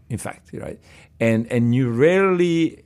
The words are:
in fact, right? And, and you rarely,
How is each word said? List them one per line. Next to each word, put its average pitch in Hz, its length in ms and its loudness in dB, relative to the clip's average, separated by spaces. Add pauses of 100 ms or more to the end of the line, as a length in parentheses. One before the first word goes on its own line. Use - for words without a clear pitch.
in 113 100 -6
fact, - 340 -14
right? 104 260 -12 (400)
And, 113 320 0
and 120 220 2
you 127 160 0
rarely, 170 960 2